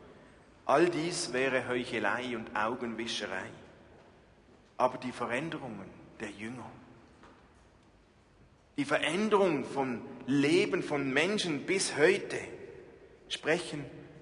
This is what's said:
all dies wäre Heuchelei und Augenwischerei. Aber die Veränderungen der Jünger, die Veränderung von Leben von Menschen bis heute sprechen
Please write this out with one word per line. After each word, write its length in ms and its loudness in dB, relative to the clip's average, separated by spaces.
all 240 8
dies 420 -2
wäre 360 2
Heuchelei 680 0
und 200 -8
Augenwischerei. 960 -4
Aber 200 2
die 140 -6
Veränderungen 800 -6
der 100 -8
Jünger, 400 -12
die 80 0
Veränderung 800 4
von 360 -2
Leben 560 4
von 280 -2
Menschen 540 0
bis 320 0
heute 420 4
sprechen 580 -2